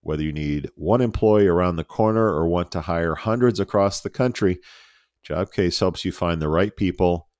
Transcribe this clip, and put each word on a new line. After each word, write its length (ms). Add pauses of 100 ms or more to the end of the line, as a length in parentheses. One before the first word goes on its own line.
Whether 200
you 100
need 440
one 260
employee 460
around 300
the 60
corner 440
or 200
want 260
to 80
hire 340
hundreds 440
across 420
the 100
country, 480 (680)
Jobcase 520
helps 260
you 60
find 280
the 80
right 280
people 520 (120)